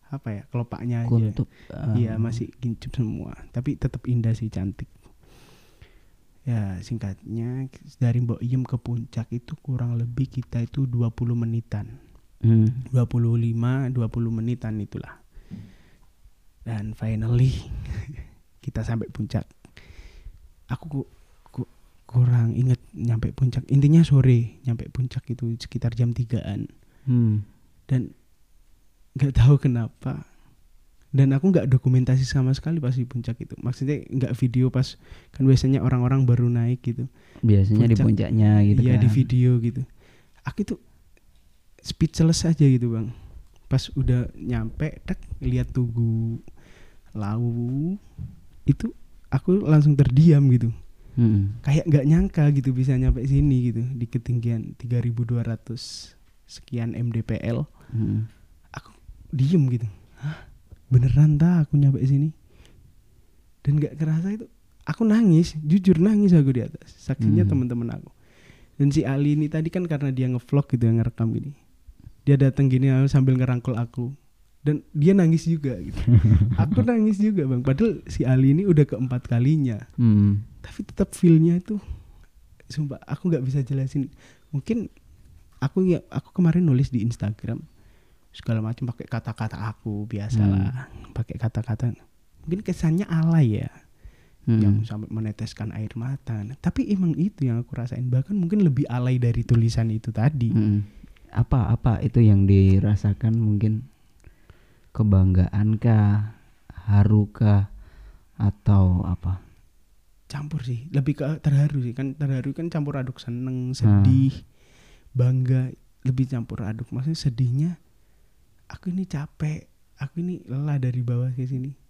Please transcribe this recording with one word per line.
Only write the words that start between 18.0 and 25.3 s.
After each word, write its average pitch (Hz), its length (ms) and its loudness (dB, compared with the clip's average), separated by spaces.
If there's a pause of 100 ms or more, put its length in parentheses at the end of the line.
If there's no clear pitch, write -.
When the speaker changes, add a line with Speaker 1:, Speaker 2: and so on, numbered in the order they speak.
Speaker 1:
<laughs> - 560 -20
kita 120 160 -8
sampai 113 280 -4
puncak. - 400 -6 (1160)
Aku - 200 -10
ku-, 147 240 -8 (360)
ku-, - 260 -12 (320)
kurang 123 480 2
inget 127 280 0 (100)
nyampe 113 420 -4
puncak. 127 340 -2
Intinya 147 360 6
sore 127 600 2
nyampe 120 240 -6
puncak - 400 -8
itu 117 300 -6